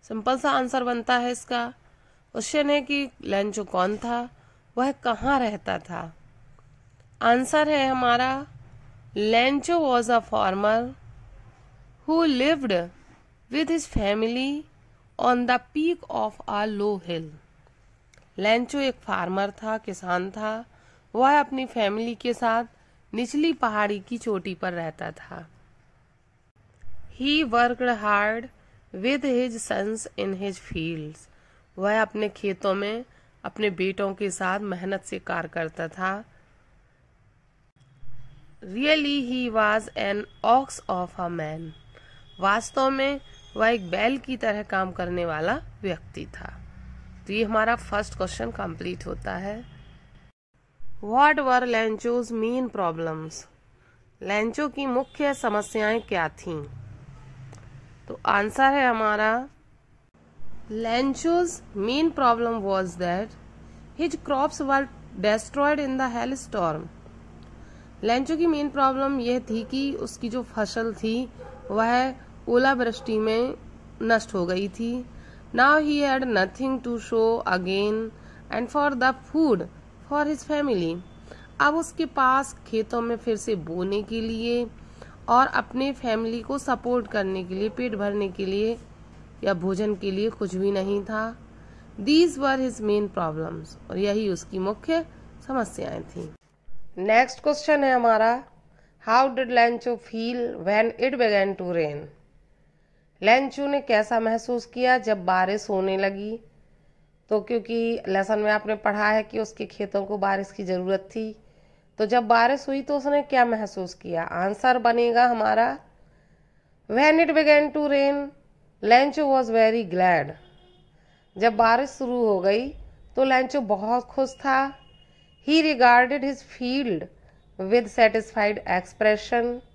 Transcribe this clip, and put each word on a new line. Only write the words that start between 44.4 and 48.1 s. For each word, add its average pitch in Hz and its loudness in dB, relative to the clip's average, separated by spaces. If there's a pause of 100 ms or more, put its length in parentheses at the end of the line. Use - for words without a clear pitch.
काम 190 -4
करने 175 -4
वाला 165 -2 (280)
व्यक्ति - -8 (100)
था। - -14 (760)
तो 196 -8
ये 214 0
हमारा 220 2
फर्स्ट 208 -6